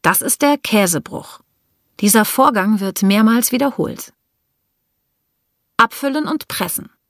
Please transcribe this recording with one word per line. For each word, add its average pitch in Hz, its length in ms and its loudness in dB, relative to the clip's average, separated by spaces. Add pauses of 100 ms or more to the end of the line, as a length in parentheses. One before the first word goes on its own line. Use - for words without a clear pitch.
Das 190 180 2
ist - 220 -2
der 285 160 2
Käsebruch. - 800 -2 (600)
Dieser 214 220 4
Vorgang 214 560 2
wird 190 220 -6
mehrmals 220 500 2
wiederholt. - 640 -4 (1600)
Abfüllen 277 520 0
und - 200 -6
pressen. - 440 -8 (180)